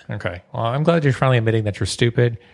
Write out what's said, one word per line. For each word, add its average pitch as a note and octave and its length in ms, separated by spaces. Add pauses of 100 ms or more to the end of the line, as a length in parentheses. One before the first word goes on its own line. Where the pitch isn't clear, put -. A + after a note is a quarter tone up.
Okay. F#2 320 (120)
Well, A#2 100
I'm C3 200
glad E3 200
you're C3+ 100
finally C3 240
admitting A2 280
that G#2 140
you're G2+ 80
stupid. A#2+ 500 (160)